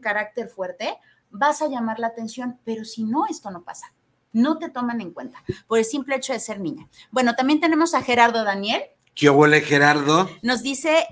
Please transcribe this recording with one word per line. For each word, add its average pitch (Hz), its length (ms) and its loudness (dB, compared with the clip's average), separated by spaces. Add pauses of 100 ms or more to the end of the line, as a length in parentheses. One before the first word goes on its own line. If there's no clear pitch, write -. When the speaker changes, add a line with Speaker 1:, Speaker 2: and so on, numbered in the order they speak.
Speaker 1:
carácter 214 480 -6
fuerte, 190 500 -10 (320)
vas 285 300 0
a 302 80 -2
llamar 226 300 -4
la 233 100 -4
atención, 240 560 -10
pero 220 200 -8
si 220 200 -10
no, 277 220 0
esto 320 240 -10
no 180 140 -14
pasa. - 280 -18 (400)
No 285 260 0
te 339 100 -10
toman 240 320 -6
en 175 120 -12
cuenta - 300 -18 (240)
por 226 120 0
el 220 60 2
simple 269 320 -4
hecho 262 160 -6
de 226 60 -4
ser 202 220 -8
niña. - 280 -8 (220)
Bueno, 240 240 2
también 294 260 2
tenemos 330 340 2
a 254 80 0
Gerardo 233 420 4
Daniel. 208 380 -2 (320)
Speaker 2:
¿Qué 147 160 4
huele, 147 320 8
Gerardo? 147 680 2 (120)
Speaker 1:
Nos 233 200 -2
dice, 302 500 0